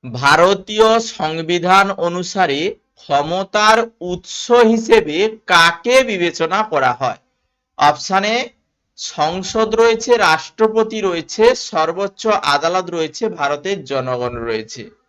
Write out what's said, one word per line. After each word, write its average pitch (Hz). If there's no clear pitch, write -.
ভারতীয় 196
সংবিধান 175
অনুসারে 175
ক্ষমতার 190
উৎস 180
হিসেবে 220
কাকে 240
বিবেচনা 180
করা 135
হয়? 120
অপশন 185
এ 233
সংসদ 185
রয়েছে, 226
রাষ্ট্রপতি 220
রয়েছে, 196
সর্বোচ্চ 180
আদালত 170
রয়েছে, 165
ভারতের 147
জনগণ 123
রয়েছে। 113